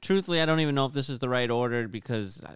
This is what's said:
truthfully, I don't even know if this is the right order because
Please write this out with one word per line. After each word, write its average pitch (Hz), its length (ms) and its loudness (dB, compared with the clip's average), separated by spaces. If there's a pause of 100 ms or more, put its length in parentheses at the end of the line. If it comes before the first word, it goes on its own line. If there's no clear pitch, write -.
truthfully, 180 400 0
I 160 40 4
don't 160 160 4
even 147 120 2
know 139 120 2
if 131 80 -4
this 139 160 -2
is 131 100 -6
the 127 100 -2
right 123 220 2
order 120 360 0
because 104 540 -6 (140)